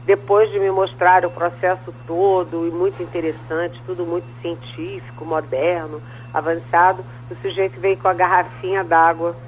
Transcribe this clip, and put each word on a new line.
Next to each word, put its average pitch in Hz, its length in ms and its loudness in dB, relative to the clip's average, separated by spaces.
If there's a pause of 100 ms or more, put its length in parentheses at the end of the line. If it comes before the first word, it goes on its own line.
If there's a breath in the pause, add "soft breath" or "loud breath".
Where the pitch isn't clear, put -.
depois 202 460 4
de 202 100 -2
me 196 120 2
mostrar 185 520 4
o 175 60 -2
processo 180 640 -2 (140)
todo, 175 600 2
e 170 40 -2
muito 185 320 -2
interessante, 165 800 -6
tudo 180 220 -6
muito 175 180 -4 (160)
científico, 170 800 -10
moderno, 156 800 -2 (320 loud breath)
avançado, 165 680 2 (260 loud breath)
o 180 140 -10
sujeito 190 360 -2
veio 190 180 2
com - 100 0
a 185 60 4
garrafinha 185 720 0
d'água 170 520 4 (120)